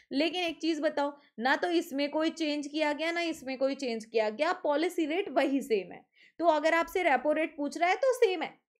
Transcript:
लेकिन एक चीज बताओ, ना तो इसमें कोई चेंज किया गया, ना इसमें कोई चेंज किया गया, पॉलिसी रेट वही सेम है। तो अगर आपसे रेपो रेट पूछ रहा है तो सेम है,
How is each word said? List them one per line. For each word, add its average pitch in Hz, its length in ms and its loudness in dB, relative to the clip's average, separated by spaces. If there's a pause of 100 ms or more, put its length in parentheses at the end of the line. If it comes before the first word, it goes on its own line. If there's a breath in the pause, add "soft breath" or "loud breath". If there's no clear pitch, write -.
(120)
लेकिन 330 320 0
एक 330 160 -6
चीज 320 200 0
बताओ, 294 360 0 (220 loud breath)
ना 262 180 2
तो 349 140 -2
इसमें 285 400 0
कोई 311 200 0
चेंज 294 360 -4
किया 294 260 0
गया, 311 200 -2
ना 339 80 -4
इसमें 311 380 -4
कोई 269 160 0
चेंज 233 300 -4
किया 214 260 0
गया, 294 220 0
पॉलिसी 330 540 0
रेट 359 220 -2
वही 269 340 2
सेम 185 300 -2
है। - 120 -18 (340 soft breath)
तो 330 80 0
अगर 311 280 4
आपसे 330 280 0
रेपो 302 300 2
रेट 311 240 -2
पूछ 285 220 -6
रहा 349 100 2
है 392 80 2
तो 523 160 2
सेम 392 300 2
है, - 120 -6 (260)